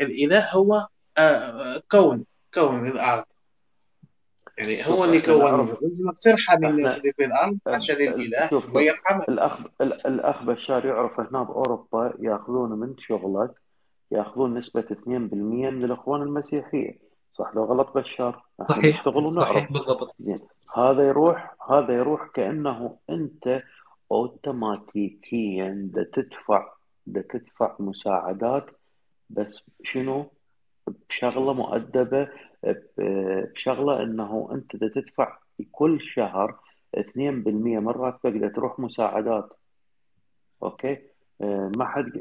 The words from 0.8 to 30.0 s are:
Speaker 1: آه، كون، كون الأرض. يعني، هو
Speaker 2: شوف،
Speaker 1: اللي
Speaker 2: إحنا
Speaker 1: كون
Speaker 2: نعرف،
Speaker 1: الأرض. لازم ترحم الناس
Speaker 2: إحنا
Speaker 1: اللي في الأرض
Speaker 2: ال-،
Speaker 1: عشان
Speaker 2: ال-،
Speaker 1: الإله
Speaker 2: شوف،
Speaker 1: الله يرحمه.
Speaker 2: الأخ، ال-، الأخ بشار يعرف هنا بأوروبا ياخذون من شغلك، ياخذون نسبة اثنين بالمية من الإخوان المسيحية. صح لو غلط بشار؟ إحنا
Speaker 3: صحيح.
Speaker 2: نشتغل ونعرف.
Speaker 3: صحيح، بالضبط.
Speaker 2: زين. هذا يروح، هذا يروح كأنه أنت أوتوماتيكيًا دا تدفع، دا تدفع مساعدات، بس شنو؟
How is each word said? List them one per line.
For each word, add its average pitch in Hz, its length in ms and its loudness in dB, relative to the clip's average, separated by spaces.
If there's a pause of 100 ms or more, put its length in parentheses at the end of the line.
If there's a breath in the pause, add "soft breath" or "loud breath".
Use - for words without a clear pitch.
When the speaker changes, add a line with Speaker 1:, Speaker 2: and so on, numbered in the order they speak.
Speaker 1:
آه، 131 720 2
كون، 151 340 6 (300)
كون 131 320 2
الأرض. 123 380 0 (1300)
يعني، 107 200 -4
هو - 40 -8
Speaker 2:
شوف، 180 220 2
Speaker 1:
اللي 165 140 6
Speaker 2:
إحنا 160 140 4
Speaker 1:
كون 147 120 8
Speaker 2:
نعرف، 139 100 6
Speaker 1:
الأرض. 113 280 0
لازم 175 280 -2
ترحم 175 540 6
الناس 147 260 4
Speaker 2:
إحنا 139 120 -2
Speaker 1:
اللي 139 100 2
في 139 120 2
الأرض 156 420 2
Speaker 2:
ال-، 135 80 0
Speaker 1:
عشان 156 220 0
Speaker 2:
ال-، 139 40 -4
Speaker 1:
الإله 127 500 0
Speaker 2:
شوف، 139 140 2
Speaker 1:
الله 131 180 2
يرحمه. 170 460 2
Speaker 2:
الأخ، - 300 0 (220)
ال-، - 260 0
الأخ 135 380 0
بشار 123 420 -2
يعرف 117 340 -2
هنا 123 220 -4
بأوروبا 120 800 -2
ياخذون 113 500 -2
من 113 280 -6
شغلك، 98 520 -2 (640)
ياخذون 120 460 -2
نسبة 117 340 -4
اثنين 120 360 -4
بالمية 110 420 -2
من 127 140 -4
الإخوان 131 380 -4
المسيحية. 143 760 -4 (340)
صح - 220 -8
لو 110 100 0
غلط 127 340 0
بشار؟ 123 460 -6 (180)
إحنا 147 140 2
Speaker 3:
صحيح. 151 220 4
Speaker 2:
نشتغل 151 280 0
ونعرف. 160 220 0
Speaker 3:
صحيح، - 240 0
بالضبط. 127 480 -4
Speaker 2:
زين. 98 180 -4 (380)
هذا 135 320 6
يروح، 156 460 2 (160)
هذا 127 240 4
يروح 147 400 0
كأنه 120 640 -4 (140)
أنت 131 520 -4 (500 soft breath)
أوتوماتيكيًا 104 1800 -4
دا 110 180 -2
تدفع، - 600 -2 (340)
دا 98 240 -6
تدفع - 480 -4
مساعدات، 98 880 -4 (640)
بس - 300 -8 (240)
شنو؟ 135 480 -6 (760)